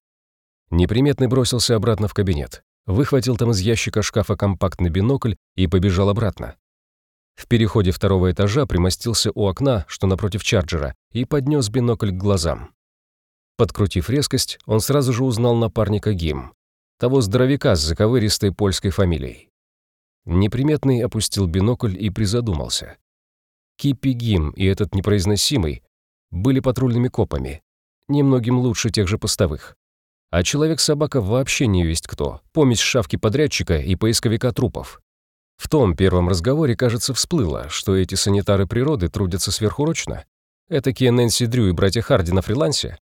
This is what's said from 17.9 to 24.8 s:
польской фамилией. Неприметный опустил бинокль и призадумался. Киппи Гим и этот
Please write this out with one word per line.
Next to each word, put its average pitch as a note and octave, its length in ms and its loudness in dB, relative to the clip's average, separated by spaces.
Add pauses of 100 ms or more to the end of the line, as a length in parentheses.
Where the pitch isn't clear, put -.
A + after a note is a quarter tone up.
польской G2 380 0
фамилией. D2 580 -2 (760)
Неприметный A#2+ 760 0
опустил G#2+ 460 -2
бинокль F#2+ 540 0
и G#2+ 80 -2
призадумался. F#2+ 880 -4 (800)
Киппи C3+ 360 -2
Гим G#2+ 380 0
и - 140 -4
этот F#2+ 300 0